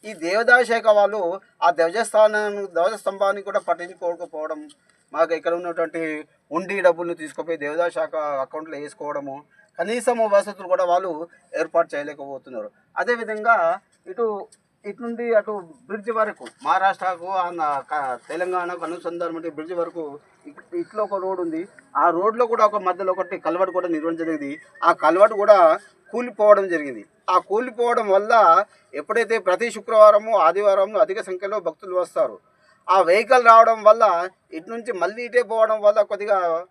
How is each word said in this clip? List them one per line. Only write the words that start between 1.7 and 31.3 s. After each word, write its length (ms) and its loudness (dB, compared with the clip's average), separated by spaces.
దేవస్థానం, 920 2
ధ్వజస్తంభాన్ని 760 -2
కూడా 180 -4
పట్టించుకోకపోవడం, 1080 -8
మాకు 200 0
ఇక్కడ 200 -2
ఉన్నటువంటి 720 -6
ఉండి 300 -4
డబ్బులను 320 2
తీసుకుపోయి 440 -8
దేవాదాయ 320 -2
శాఖ 260 -6
అకౌంట్లో 600 -6
వేసుకోవడము, 680 -10
కనీసము 480 0
వసతులు 400 0
కూడా 160 2
వాళ్ళు 440 -2
ఏర్పాటు 360 0
చేయలేకపోతున్నారు. 760 -12
అదేవిధంగా 840 0
ఇటు, 400 -6
ఇటు 160 -14
నుండి 320 -4
అటు 400 -2
బ్రిడ్జ్ 240 -8
వరకు, 340 -4
మహారాష్ట్రకు, 640 -2
ఆ, 220 -2
న-, 340 -4
క-, 260 -4
తెలంగాణకు 560 -4
అనుసంధానం 500 -8
ఉండే 140 -8
బ్రిడ్జ్ 240 -12
వరకు 460 -8
ఇట్-, 280 -18
ఇట్లా 280 -6
ఒక 120 -4
రోడ్ 240 -4
ఉంది. 280 -6
ఆ 120 4
రోడ్లో 380 0
కూడా 180 2
ఒక 100 2
మధ్యలో 360 -2
ఒకటి 260 -4
కల్వర్ట్ 360 -2
కూడా 140 -2
నిర్మించడం 280 -4
జరిగింది. 460 -8
ఆ 100 4
కల్వర్ట్ 420 4
కూడా 440 6
కూలిపోవడం 560 4
జరిగింది. 380 -4
ఆ 80 4
కూలిపోవడం 720 -2
వల్ల 560 4
ఎప్పుడైతే 440 -2
ప్రతి 340 0
శుక్రవారము, 680 6
ఆదివారము 600 2
అధిక 240 0
సంఖ్యలో 380 -8